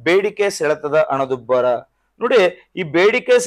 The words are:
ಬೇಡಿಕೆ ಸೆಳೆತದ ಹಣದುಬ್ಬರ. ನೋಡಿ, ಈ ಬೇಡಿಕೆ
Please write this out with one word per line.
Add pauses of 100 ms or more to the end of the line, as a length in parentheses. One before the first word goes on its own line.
ಬೇಡಿಕೆ (120)
ಸೆಳೆತದ (160)
ಹಣದುಬ್ಬರ. (540)
ನೋಡಿ, (400)
ಈ (140)
ಬೇಡಿಕೆ (120)